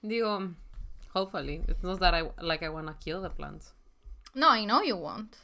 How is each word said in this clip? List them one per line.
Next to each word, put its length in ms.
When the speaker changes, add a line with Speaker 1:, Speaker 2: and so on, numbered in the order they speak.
Speaker 1:
Digo, 520
hopefully. 540
It's 140
not 180
that 140
I, 80
like, 220
I 60
wanna 300
kill 240
the 80
plants. 420
Speaker 2:
No, 160
I 140
know 180
you 140
won't. 480